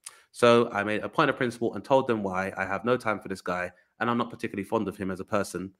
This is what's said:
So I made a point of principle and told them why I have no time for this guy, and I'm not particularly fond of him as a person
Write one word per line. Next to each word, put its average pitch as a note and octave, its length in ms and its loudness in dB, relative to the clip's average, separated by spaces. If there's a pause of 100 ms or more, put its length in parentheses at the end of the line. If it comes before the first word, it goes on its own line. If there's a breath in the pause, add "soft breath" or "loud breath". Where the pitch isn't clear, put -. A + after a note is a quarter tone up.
(320 loud breath)
So A#2+ 400 6
I G2+ 120 0
made G#2+ 180 -2
a G2+ 80 -6
point D3 220 2
of - 60 -4
principle A#2 360 -2
and G#2 100 -8
told C3+ 240 4
them A2 140 2
why F#2+ 340 -4
I F#2+ 100 -2
have F#2+ 200 -4
no B2 120 2
time G#2+ 220 -2
for - 80 -14
this F#2+ 140 -8
guy, F2+ 300 -4 (280 soft breath)
and A2+ 80 0
I'm A#2+ 120 2
not A#2 100 -2
particularly G#2+ 340 -6
fond G#2+ 240 0
of F#2 80 -4
him F#2+ 140 -4
as F2+ 100 -6
a F#2 60 -10
person F#2+ 540 -4